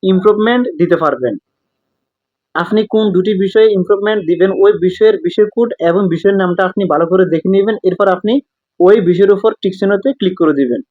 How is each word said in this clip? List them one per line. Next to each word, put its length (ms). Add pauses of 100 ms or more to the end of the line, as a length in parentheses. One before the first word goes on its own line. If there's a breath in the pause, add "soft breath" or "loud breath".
ইমপ্রুভমেন্ট 600 (120)
দিতে 200
পারবেন। 380 (1200)
আপনি 340
কোন 240
দুটি 220
বিষয়ে 380
ইমপ্রুভমেন্ট 540
দিবেন, 300
ওই 220
বিষয়ের 440
বিষয় 300
কোড 160 (120)
এবং 280
বিষয়ের 340
নামটা 220
আপনি 200
ভালো 220
করে 200
দেখে 220
নেবেন। 340
এরপর 260
আপনি 240 (480)
ওই 200
বিষয়ের 360
উপর 220
টিক 160
চিহ্নতে 380
ক্লিক 260
করে 160
দিবেন। 260 (100)